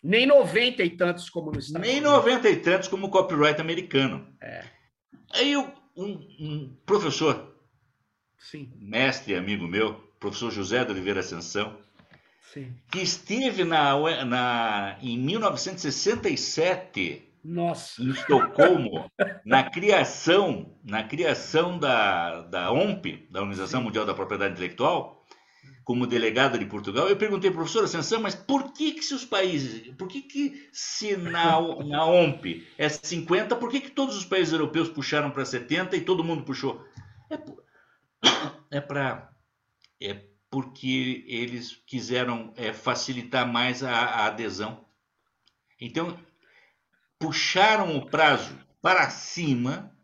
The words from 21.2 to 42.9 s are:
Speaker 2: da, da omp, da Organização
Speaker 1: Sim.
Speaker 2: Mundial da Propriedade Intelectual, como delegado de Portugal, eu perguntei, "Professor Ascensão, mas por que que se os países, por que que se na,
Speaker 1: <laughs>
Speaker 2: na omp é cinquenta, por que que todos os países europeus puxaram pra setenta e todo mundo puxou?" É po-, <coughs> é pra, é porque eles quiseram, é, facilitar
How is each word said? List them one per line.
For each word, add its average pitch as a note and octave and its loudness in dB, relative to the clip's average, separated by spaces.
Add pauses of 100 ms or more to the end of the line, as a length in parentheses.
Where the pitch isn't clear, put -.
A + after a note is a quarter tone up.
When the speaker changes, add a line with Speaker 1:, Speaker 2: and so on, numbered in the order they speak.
Speaker 2:
da, G2 2
da F2+ -4
omp, F3 0 (240)
da F#2 -6
Organização G2 -4
Speaker 1:
Sim. A#2 -6
Speaker 2:
Mundial G#2+ -2
da E2+ -2
Propriedade G2 -4
Intelectual, A#2 -2 (640)
como B2 0
delegado A#2 2
de G2 -6
Portugal, G#2 -2
eu G3+ 4
perguntei, G3 0
"Professor E3 -2
Ascensão, F3+ -2
mas G3+ -4
por - -2
que D4+ -2
que - -10
se C#4 -6
os B3+ -8
países, C3+ -2
por F#3 -12
que C#4 -10
que - -6
se - -4
na, E3+ 2
Speaker 1:
<laughs> E3 -4
Speaker 2:
na D3 0
omp E3 6 (320)
é D3+ 0
cinquenta, F3+ 0
por A#3+ -4
que C4+ -2
que - -16
todos B3+ -2
os F#3+ -8
países F3 2
europeus D#3 0
puxaram D3 -2
pra C3+ -4
setenta D#3 -2
e D#3+ 0
todo F3+ 0
mundo E3 -2
puxou?" C3 -6 (460)
É D#4 -8
po-, - -16 (600)
<coughs> - 0
é C#3+ -4
pra, C3+ -6 (680)
é G2+ -10 (300)
porque C3 -4
eles A#2+ -8
quiseram, A#2+ -4
é, A2+ -6
facilitar B2 -4